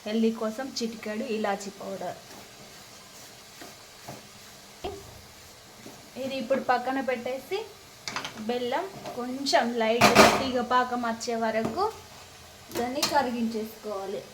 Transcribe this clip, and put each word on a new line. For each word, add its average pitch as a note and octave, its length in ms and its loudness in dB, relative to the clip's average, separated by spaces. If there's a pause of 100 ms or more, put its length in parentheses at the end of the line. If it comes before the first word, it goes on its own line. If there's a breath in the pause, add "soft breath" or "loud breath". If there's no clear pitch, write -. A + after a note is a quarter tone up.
హెల్దీ A3+ 260 4 (100)
కోసం A3+ 260 -2 (120)
చిటికెడు A3 460 -4 (120)
ఇలాచీ G3+ 340 0 (100)
పౌడర్. F#3 380 -6 (4000)
ఇది C4+ 200 -2
ఇప్పుడు C4+ 280 2
పక్కన B3+ 300 2 (100)
పెట్టేసి B3+ 480 -4 (920)
బెల్లం B3+ 360 0 (320)
కొంచెం C4 480 4 (160)
లైట్ A3 260 8 (320)
తీగ B3+ 200 0 (140)
పాకం B3 360 4
వచ్చే A3+ 260 -2 (100)
వరకు A3+ 380 2 (960)
దాన్ని B3+ 260 0 (100)
కరిగించేసుకోవాలి. A3 1080 0 (100)